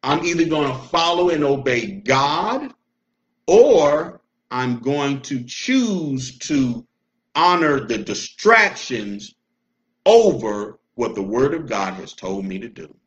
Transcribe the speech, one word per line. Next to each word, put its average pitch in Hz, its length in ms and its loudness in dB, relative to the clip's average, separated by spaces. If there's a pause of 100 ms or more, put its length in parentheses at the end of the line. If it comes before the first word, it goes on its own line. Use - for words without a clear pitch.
I'm 151 220 0
either 170 220 0
gonna 147 320 -2 (100)
follow 170 420 2
and 151 140 0
obey 131 440 0
God, 147 840 -2 (760)
or 170 720 4 (280)
I'm 123 300 -2
going 139 440 -2
to 127 200 -6
choose 180 960 -2
to 127 480 -2 (480)
honor 160 500 2
the 110 120 -2
distractions 107 1400 -2 (680)
over 117 760 2 (160)
what 113 200 -4
the 104 60 -6
word 123 320 0
of 156 140 -8
God 98 280 -4
has 90 180 -16
told 95 320 -8
me 95 140 -8
to 117 100 -14
do. - 260 -20 (100)